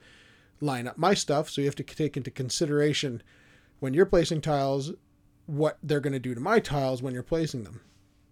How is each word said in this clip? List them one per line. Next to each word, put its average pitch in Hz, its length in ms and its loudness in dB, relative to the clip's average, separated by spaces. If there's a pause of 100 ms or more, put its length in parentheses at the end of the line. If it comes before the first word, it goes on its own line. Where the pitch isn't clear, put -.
(600)
line 127 260 -2
up - 120 -10
my 180 160 4
stuff. 151 340 0
So - 140 -4
you 139 60 0
have 143 80 -4
to 139 120 -8
c-, - 60 -16
take 147 240 -2
into 123 120 -8
consideration 143 920 0 (560)
when 131 160 -2
you're 180 120 6
placing 165 360 4
tiles, 139 500 0 (540)
what 151 360 0
they're 147 180 0
gonna 135 180 -2
do 123 160 -4
to 117 60 -6
my 202 200 4
tiles 131 420 0
when 131 120 -6
you're 123 80 -6
placing 151 420 -2
them. 98 160 -16 (520)